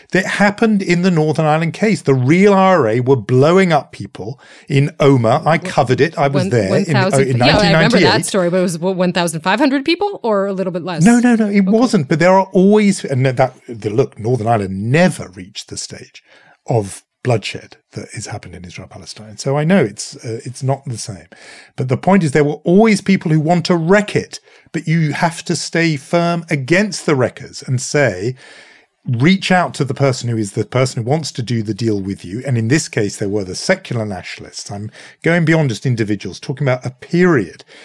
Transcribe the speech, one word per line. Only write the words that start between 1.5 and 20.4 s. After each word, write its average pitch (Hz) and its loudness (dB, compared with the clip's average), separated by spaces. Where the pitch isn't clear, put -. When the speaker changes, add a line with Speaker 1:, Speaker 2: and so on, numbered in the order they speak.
Speaker 1:
case. 202 0
The 139 4
real 170 4
I 190 6
R 139 4
A 110 2
were 131 4
blowing 151 4
up 143 0
people 104 -14
in 143 2
Omagh. 135 4
I 160 2
Speaker 2:
Wh-, - -8
Speaker 1:
covered 131 0
it. 160 2
I 143 2
was 143 0
Speaker 2:
one, 190 -4
Speaker 1:
there 190 2
in, 165 -2
uh, 196 2
Speaker 2:
one 185 0
thousand 135 2
Speaker 1:
in 131 0
Speaker 2:
yeah, - 2
I - 4
remember 214 4
that 202 2
Speaker 1:
nineteen 175 4
ninety-eight. 202 2
Speaker 2:
story, 180 0
but 180 0
it 185 2
was, 175 -2
what, 185 -2
one 180 0
thousand 170 -2
five 190 0
hundred 277 2
people 370 -2
or 202 0
a 202 -4
little 185 -4
bit 175 -6
less? 165 -2
Speaker 1:
No, 240 2
no, 240 2
no, 220 0
it 202 2
Speaker 2:
Okay. 190 0
Speaker 1:
wasn't. 220 2
But 156 0
there 180 6
are 190 4
always, 202 4
and 131 0
that, 127 0
the, 110 -8
look, 110 -2
Northern 107 -2
Ireland 101 -2
never 170 2
reached 95 -18
the 101 -12
stage - -16
of 107 -4
bloodshed - -6
that - -14
has 107 -12
happened 92 -14
in 85 -18
Israel-Palestine. 95 -18
So 135 -4
I 147 0
know 170 4
it's, 107 -8
uh, 117 -8